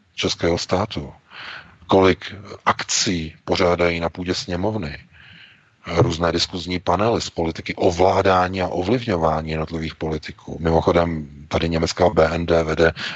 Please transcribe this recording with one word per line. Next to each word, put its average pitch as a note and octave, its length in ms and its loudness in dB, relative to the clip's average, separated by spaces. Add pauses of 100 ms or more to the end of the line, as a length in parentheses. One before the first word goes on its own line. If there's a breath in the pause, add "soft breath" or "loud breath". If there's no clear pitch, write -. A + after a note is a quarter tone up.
(160)
českého E2+ 420 0
státu, F2+ 560 -4 (760 loud breath)
kolik F#2+ 480 4 (300)
akcí - 680 -2 (100)
pořádají F2 540 2
na E2 100 -2
půdě F2+ 260 -6
sněmovny, F2+ 640 -4 (1000 loud breath)
různé E2+ 340 2
diskuzní F2 480 -4
panely F#2 420 0
z - 80 -8
politiky, - 460 -6
ovládání F#2 840 2
a F2+ 60 -2
ovlivňování F2+ 840 0
jednotlivých D#2+ 440 -4
politiků. - 680 -8
Mimochodem, E2 640 2 (200)
tady E2 220 0
německá E2 400 2
B E2 220 4
N E2+ 140 -2
D E2 180 2
vede E2 300 2 (220 loud breath)